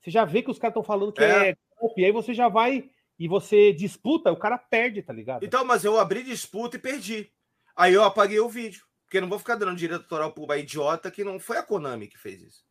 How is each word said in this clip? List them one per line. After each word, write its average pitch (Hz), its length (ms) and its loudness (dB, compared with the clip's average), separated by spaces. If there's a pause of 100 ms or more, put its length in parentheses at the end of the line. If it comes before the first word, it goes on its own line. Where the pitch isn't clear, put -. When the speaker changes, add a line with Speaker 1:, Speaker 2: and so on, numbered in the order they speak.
Speaker 1:
você - 100 -14
já 214 140 4
vê 185 180 0
que 262 80 -6
os - 80 -6
caras 226 160 -2
tão 214 80 -4
falando 208 300 -2
que 220 100 2
Speaker 2:
É. 202 280 4
Speaker 1:
é 165 60 -4 (220)
golpe, 226 260 0
aí 202 80 4
você 233 220 -2
já 240 140 2
vai 240 400 0 (300)
e 165 100 -6
você 208 440 6
disputa, 202 600 -2
o 165 40 -2
cara 220 220 -2
perde, 226 440 -2
tá - 100 -14
ligado? 117 320 -8
Speaker 2:
Então, 254 200 -2
mas 240 200 0
eu 214 140 2
abri 196 240 0
disputa 233 540 -10
e 170 40 -12
perdi. 220 500 -8 (440)
Aí 180 200 6
eu 202 100 8
apaguei 202 360 2
o 233 80 0
vídeo, 220 360 -12 (200)
porque - 140 -6
eu 185 40 0
não 180 60 -6
vou 196 100 -6
ficar 233 180 -4
dando 185 200 -4
direito 165 260 -6
autoral 156 300 -6
pra 151 120 -14
uma 147 140 -2
idiota 151 520 -4
que 202 140 -8
não 190 140 -8
foi 226 200 -8
a 240 40 -4
Konami 135 460 -6
que - 100 -20
fez 95 240 -16
isso. - 280 -20